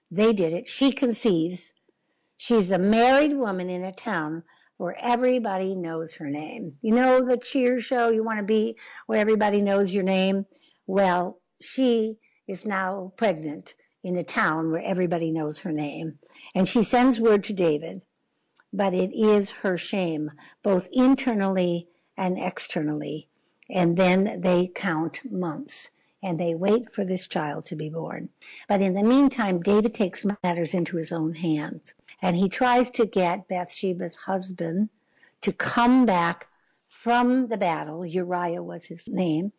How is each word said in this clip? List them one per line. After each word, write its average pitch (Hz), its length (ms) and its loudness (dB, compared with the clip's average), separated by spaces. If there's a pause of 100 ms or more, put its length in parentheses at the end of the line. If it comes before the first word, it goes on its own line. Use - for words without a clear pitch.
(100)
they 214 220 4
did 175 200 0
it." 175 140 -6
She - 260 2
conceives. 180 800 0 (640)
She's 214 340 2
a 190 80 2
married 247 560 4
woman 196 360 -4
in 180 140 -6
a 190 80 -8
town 165 500 -6 (360)
where 175 200 -6
everybody 233 800 0
knows 165 380 -6
her 151 140 -10
name. 156 520 -8
You 220 140 0
know 254 300 4
the 247 120 2
cheer 247 420 0
show, 233 300 0
you 220 160 2
want 220 140 -4
to 208 180 -2
be 226 200 0 (300)
where 220 140 0
everybody 208 420 2
knows 196 320 2
your 196 100 0
name? 190 420 2 (400)
Well, 185 540 0 (200)
she 226 560 0 (320)
is 190 160 -10
now 190 520 -4
pregnant 160 580 -2 (280)
in 180 140 -4
a 175 80 -4
town 160 460 -2
where 165 120 -2
everybody 175 480 -2
knows 156 300 -4
her 170 120 -6
name. 151 460 -8 (360)
And 185 120 2
she 233 160 2
sends 247 380 4
word 214 240 4
to - 80 -8
David, 170 500 0 (720)
but 196 200 0
it 185 220 0
is 208 480 2
her 185 160 0
shame, 160 540 -4 (300)
both 185 300 0
internally 196 960 2 (280)
and 185 200 -2
externally. 151 920 -6 (420)
And 170 260 2
then 185 440 2
they 180 260 2
count 165 540 -4 (100)
months, 180 600 -8 (300)
and 175 200 -4
they 170 140 0
wait 208 360 0
for 202 140 -6
this 185 240 -4
child 151 380 -6
to 165 100 -10
be 156 120 -8
born. 160 420 -8 (380)
But 202 140 2
in 185 120 2
the 202 100 0
meantime, 233 560 2
David 208 340 2
takes 185 320 -2 (160)
matters 170 320 -2
into 175 220 -2
his 160 160 -6
own 165 220 -2
hands, 156 600 -4 (260)
and 180 160 2
he 190 120 2
tries 247 420 2
to 233 160 2
get 185 420 0
Bathsheba's 175 680 -6
husband 185 760 -4 (500)
to 202 120 0
come 247 540 4
back 175 420 0 (400)
from 247 600 2
the 220 80 -2
battle. 160 500 -4
Uriah 175 560 -4
was 170 240 -12
his 170 220 -16
name. 185 500 0